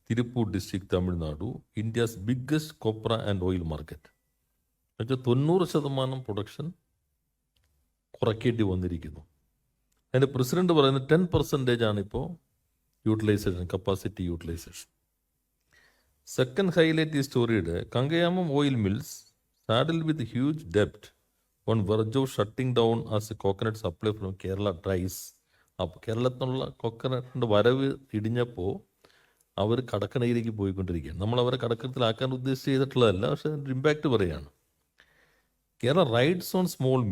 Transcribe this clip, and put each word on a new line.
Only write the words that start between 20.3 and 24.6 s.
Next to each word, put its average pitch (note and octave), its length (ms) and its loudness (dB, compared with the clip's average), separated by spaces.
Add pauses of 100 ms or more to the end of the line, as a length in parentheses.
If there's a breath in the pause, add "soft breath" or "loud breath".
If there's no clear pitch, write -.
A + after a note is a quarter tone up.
ഡെപ്റ്റ് F#2+ 480 0 (580)
on A2+ 100 2
verge A2 360 0
of C3+ 60 2
shutting B2+ 500 -2
down A2+ 260 4
as G#2+ 380 -4
coconut G#2+ 380 -2
supply G#2 440 -2
from F#2+ 120 -6
Kerala F#2+ 400 -4